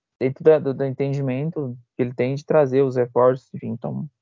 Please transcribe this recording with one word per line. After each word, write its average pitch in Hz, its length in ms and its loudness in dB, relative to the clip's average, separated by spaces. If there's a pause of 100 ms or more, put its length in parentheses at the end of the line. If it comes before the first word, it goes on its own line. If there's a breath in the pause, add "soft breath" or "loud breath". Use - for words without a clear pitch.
(200)
dentro 131 240 -4
da, 156 140 8
do, 139 160 -4
do 135 100 -4
entendimento 139 920 -4 (200)
que 127 60 -2
ele 123 120 -4
tem 127 200 -2
de 143 100 -8
trazer 139 380 2
os 131 140 0
reforços, 127 580 2
enfim, - 140 -10
então, 135 380 -8 (160)